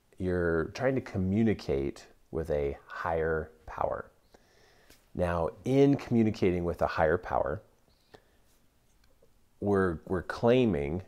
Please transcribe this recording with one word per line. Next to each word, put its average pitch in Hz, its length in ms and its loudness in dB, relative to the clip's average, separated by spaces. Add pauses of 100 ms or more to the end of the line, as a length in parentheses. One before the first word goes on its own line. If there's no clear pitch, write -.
(180)
you're 87 560 0
trying 131 220 -2
to 123 40 -2
communicate 92 1080 -2 (240)
with 78 180 -6
a 71 260 -2 (120)
higher 80 640 -4 (140)
power. - 440 -6 (1040)
Now, 87 360 -2 (140)
in 139 320 4
communicating 107 680 0
with 85 180 -2
a 76 60 2
higher 82 280 2
power, - 460 -4 (2000)
we're, 95 480 2
we're 90 140 0
claiming 92 840 2